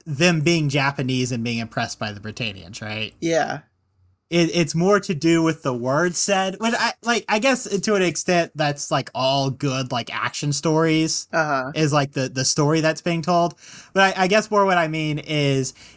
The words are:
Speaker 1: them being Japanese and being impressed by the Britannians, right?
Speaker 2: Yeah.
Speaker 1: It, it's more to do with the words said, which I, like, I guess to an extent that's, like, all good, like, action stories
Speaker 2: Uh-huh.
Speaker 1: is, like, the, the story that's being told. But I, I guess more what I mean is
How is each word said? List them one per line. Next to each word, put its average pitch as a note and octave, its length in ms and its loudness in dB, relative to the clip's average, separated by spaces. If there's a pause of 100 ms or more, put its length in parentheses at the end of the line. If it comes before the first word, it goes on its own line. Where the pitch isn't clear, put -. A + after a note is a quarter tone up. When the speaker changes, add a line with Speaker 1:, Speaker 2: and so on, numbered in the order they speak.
Speaker 1:
them D#3+ 380 0
being D#3+ 260 2
Japanese C3 640 -2
and A#2 100 -4
being A#2 160 -4
impressed A#2 400 -6
by G#2+ 140 -8
the G2+ 80 -14
Britannians, G#2 640 -10
right? G#2+ 380 -8
Speaker 2:
Yeah. D#3+ 400 -2 (720)
Speaker 1:
It, E3 240 2
it's E3 200 0
more F#3+ 260 4
to G3 140 -4
do E3 280 4
with D#3+ 200 0
the C3+ 100 -2
words C#3 460 0
said, F#3+ 420 0
which A3+ 180 0
I, A3+ 140 0 (100)
like, A3+ 260 0
I G#3+ 100 2
guess B3+ 260 0
to G3+ 300 0
an F#3+ 80 2
extent E3+ 520 0
that's, D3 360 -2
like, C#3 240 -2
all C3+ 360 0
good, C3 400 -2
like, A#2+ 240 -4
action A#2+ 380 -4
stories D#3+ 800 2
Speaker 2:
Uh-huh. D3 420 -2
Speaker 1:
is, D#3 180 2
like, C#3+ 200 2
the, C3 160 -2
the C3 160 -4
story D#3 360 2
that's D#3 200 0
being E3+ 220 -2
told. F3 320 2 (400)
But F#3+ 220 4
I, F#3+ 80 2
I - 20 4
guess G#3+ 240 2
more G3+ 160 4
what F#3 100 4
I E3+ 100 2
mean D#3 320 -2
is C#3 540 0 (240)